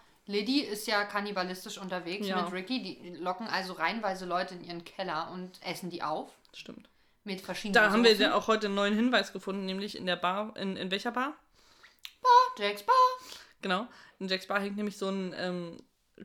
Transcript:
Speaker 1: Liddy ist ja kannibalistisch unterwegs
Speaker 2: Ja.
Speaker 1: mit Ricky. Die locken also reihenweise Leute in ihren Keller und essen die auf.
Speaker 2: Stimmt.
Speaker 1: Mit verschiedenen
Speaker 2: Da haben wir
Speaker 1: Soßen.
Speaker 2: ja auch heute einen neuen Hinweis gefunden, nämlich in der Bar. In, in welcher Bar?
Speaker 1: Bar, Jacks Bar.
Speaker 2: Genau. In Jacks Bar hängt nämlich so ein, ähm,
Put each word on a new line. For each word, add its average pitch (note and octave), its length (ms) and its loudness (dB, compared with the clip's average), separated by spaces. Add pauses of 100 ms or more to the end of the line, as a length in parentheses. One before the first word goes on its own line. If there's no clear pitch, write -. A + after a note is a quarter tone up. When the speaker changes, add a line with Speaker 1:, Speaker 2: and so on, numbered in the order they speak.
(280)
Speaker 1:
Liddy G#3+ 340 2
ist G#3 260 -6
ja G#3 160 2
kannibalistisch G3+ 760 -4
unterwegs F#3 480 -6
Speaker 2:
Ja. F#3 160 0
Speaker 1:
mit F3 100 -4
Ricky. F#3+ 280 -4
Die F3+ 360 -10
locken F3+ 300 -4
also F#3 260 -2
reihenweise F#3 520 -2
Leute F3+ 300 -2
in F3 80 -14
ihren E3+ 220 -10
Keller E3 460 -6
und F3+ 320 -12
essen F3+ 260 -6
die E3+ 140 -8
auf. D#3 280 -4 (220)
Speaker 2:
Stimmt. - 360 -18 (340)
Speaker 1:
Mit F#3+ 180 -8
verschiedenen G3 320 -4
Speaker 2:
Da G#3+ 180 8
haben A3+ 120 6
wir A3+ 80 10
Speaker 1:
Soßen. G3+ 120 4
Speaker 2:
ja G3+ 120 4
auch G3 120 2
heute G#3+ 200 2
einen G3 80 -2
neuen G3+ 200 2
Hinweis A3+ 380 2
gefunden, G3 320 -6
nämlich F#3+ 320 -6
in - 100 -8
der F3+ 80 0
Bar. G3 420 -2
In, F#3+ 200 -4
in F#3 140 -4
welcher G#3 200 -2
Bar? C4 220 -2 (880)
Speaker 1:
Bar, B4 100 8 (340)
Jacks G4+ 180 -2
Bar. B4 120 6 (680)
Speaker 2:
Genau. G3 260 0 (320)
In F#3+ 80 -6
Jacks F#3 200 -2
Bar G3+ 140 0
hängt G3+ 160 -4
nämlich G#3 200 -4
so G3 120 -2
ein, F#3+ 280 -4
ähm, F3 400 -4 (460)